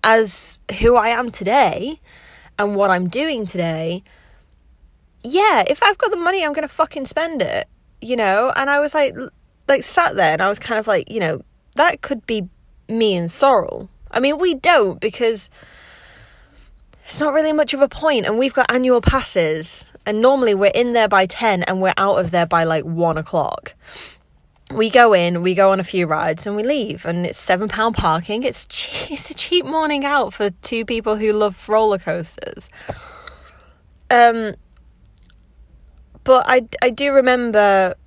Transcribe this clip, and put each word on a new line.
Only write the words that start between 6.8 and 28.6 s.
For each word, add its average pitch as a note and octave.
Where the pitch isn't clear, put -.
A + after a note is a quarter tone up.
spend D#4+
it, -
you A#3+
know? A3
And C4+
I C#4+
was, D4
like, C#4+
l-, B3+
like, C#4
sat -
there D#3+
and D#3+
I F#3+
was G#3
kind A3
of G#3+
like, G3
you A3
know, D#3+
that D#4+
could A#3+
be G#3
me A3
and E3+
Sorrel. B3
I A#3+
mean, C#4
we F4
don't, G#3+
because A3+
it's -
not D4
really D#4
much D4+
of C#4
a C#4
point, C#4+
and A3
we've C4
got -
annual B3+
passes, E3
and G#3+
normally B3
we're G3
in A#3+
there A3+
by F#3+
ten G3+
and F#3+
we're F#3
out G3
of F3
there E3+
by, E3
like, D#3+
one E3
o'clock. -
We A3
go A#3
in, F3
we F#3
go G3
on F#3+
a F#3
few F3
rides, D#3+
and G#3
we G#3
leave, C4+
and E3+
it's -
seven F#3+
pound A3
parking. F#3
It's -